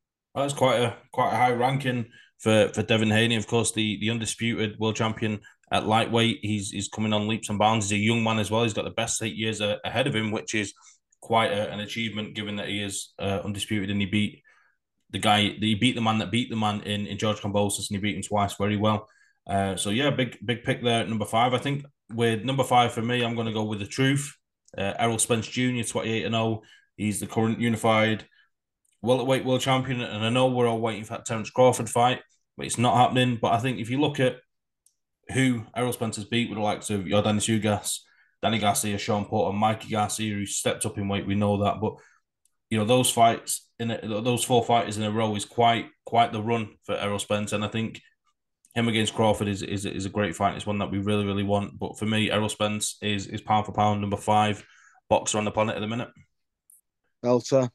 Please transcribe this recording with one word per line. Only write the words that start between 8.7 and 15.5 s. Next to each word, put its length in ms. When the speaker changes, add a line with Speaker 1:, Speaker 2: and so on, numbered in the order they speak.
Speaker 1:
got 120
the 60
best 320
eight 140
years 240
a-, 240
ahead 220
of 100
him, 140
which 240
is 180
quite 320
a, 180
an 100
achievement 540
given 220
that 120
he 140
is, 360
uh, 260
undisputed 460
and 100
he 60
beat 360
the 80
guy, 240
he 320